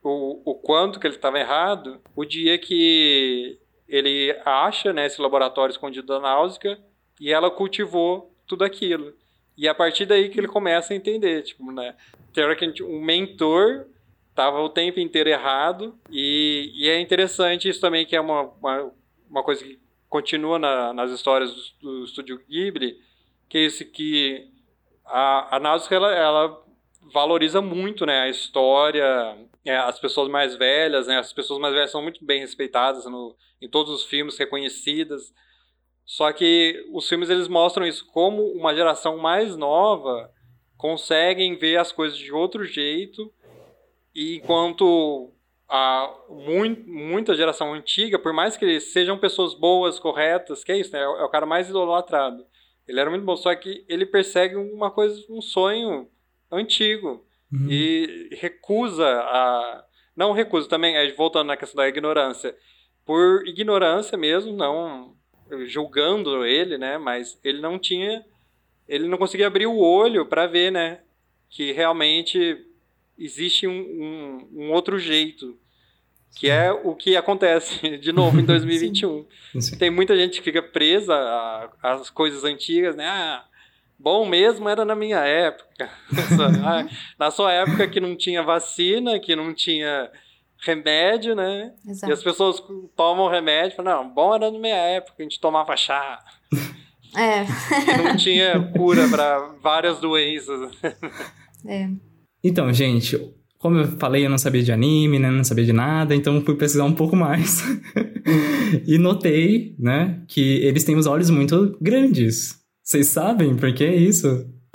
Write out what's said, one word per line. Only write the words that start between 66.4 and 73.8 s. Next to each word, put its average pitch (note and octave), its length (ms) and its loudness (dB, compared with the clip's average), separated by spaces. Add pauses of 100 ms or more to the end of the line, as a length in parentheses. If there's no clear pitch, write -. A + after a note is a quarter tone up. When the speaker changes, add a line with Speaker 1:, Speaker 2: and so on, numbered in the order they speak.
Speaker 1:
ele, D3 340 0
né? C3+ 200 -6
Mas B2 460 -6
ele C#3 160 -4
não E3+ 180 -6
tinha, G3 460 -6 (640)
ele D3 200 -4
não F3+ 100 -2
conseguia F#3+ 300 0
abrir G3 180 0
o A3+ 120 0
olho F#3+ 480 6
pra E3 200 2
ver, F3 240 2
né? E3+ 300 -4 (480)
Que C#3+ 240 -6
realmente E3 920 0 (540)
existe E3 480 -4
um, F#3 60 -2
um, D#3 760 -12 (140)